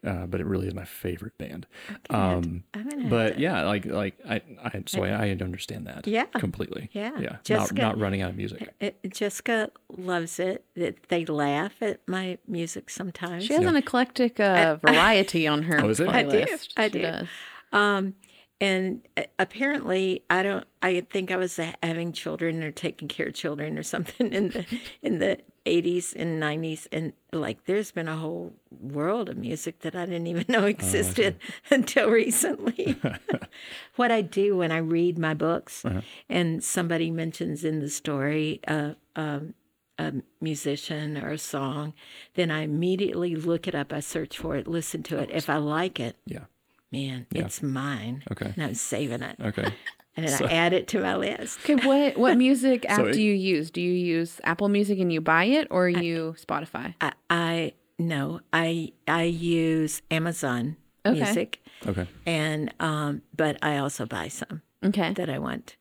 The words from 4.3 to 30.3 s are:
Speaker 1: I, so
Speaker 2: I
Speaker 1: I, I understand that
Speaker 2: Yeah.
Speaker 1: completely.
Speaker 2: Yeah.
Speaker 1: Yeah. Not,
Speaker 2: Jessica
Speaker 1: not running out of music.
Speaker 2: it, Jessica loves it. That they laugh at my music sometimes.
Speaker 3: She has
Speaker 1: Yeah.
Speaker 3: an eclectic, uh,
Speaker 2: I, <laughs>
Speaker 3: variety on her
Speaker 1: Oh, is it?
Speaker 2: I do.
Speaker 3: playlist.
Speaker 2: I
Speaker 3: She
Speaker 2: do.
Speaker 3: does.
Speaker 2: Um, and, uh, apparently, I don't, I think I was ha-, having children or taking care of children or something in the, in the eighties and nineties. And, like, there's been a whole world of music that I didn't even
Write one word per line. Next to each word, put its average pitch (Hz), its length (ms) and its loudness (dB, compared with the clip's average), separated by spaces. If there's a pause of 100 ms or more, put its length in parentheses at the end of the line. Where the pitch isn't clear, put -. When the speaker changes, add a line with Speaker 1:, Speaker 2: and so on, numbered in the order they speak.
Speaker 1:
I, 104 240 -6
so - 180 -2
Speaker 2:
I 92 40 0
Speaker 1:
I, 104 200 0
I - 20 2
understand 92 560 -4
that - 200 -10
Speaker 2:
Yeah. 220 200 0 (120)
Speaker 1:
completely. - 540 -4
Speaker 2:
Yeah. 214 260 -6
Speaker 1:
Yeah. - 120 -4
Not, - 140 -14
Speaker 2:
Jessica - 360 2
Speaker 1:
not 226 180 2
running 98 220 2
out 92 100 -2
of 92 60 -8
music. - 420 -8
Speaker 2:
it, - 200 -4 (120)
Jessica 214 600 -2 (260)
loves 180 420 -2
it. 185 260 -2 (100)
That - 340 -4
they 170 160 0
laugh 147 560 0
at 214 260 -2
my 185 300 -4 (100)
music 170 440 -6
sometimes. 180 560 -6
Speaker 3:
She 269 80 2
has 339 80 6
Speaker 1:
Yeah. 359 80 6
Speaker 3:
an 311 60 4
eclectic, 247 640 2
uh, 175 460 6
Speaker 2:
I, - 20 8
<laughs> - 60 8
Speaker 3:
variety 175 540 6
on 151 160 2
her 160 200 4
Speaker 1:
Oh, 107 60 4
is 110 120 2
it? 170 80 4
Speaker 2:
I 240 160 4
do. 143 40 0 (140)
Speaker 3:
playlist. - 340 -4
Speaker 2:
I 220 120 2
Speaker 3:
She - 40 0
Speaker 2:
do. - 100 -2
Speaker 3:
does. 165 240 -4 (460)
Speaker 2:
Um, 202 420 4 (440)
and, 190 440 0 (160)
uh, - 40 -2 (160)
apparently, 190 920 0
I 185 120 4
don't, 196 220 -2 (160)
I 180 300 4
think 185 200 -2
I 185 60 0
was 180 220 -2
ha-, 165 240 -4
having 165 300 -2
children 165 500 -2
or 151 80 -4
taking - 360 -6
care - 200 -4
of - 80 -8
children 151 420 -4
or 156 60 -6
something - 500 -2
in 190 160 2
the, 185 160 -6 (380)
in 190 160 0
the 185 200 2 (280)
eighties 175 480 0
and 165 260 -2
nineties. 156 500 -4
And, 160 220 -4 (220)
like, 135 320 -4
there's 196 240 0
been 165 180 -6
a 160 80 -6
whole 170 380 -8 (160)
world 160 580 -4
of - 80 -6
music 151 440 -6
that 320 140 -6
I 175 120 -4
didn't 170 220 -4
even 170 200 -2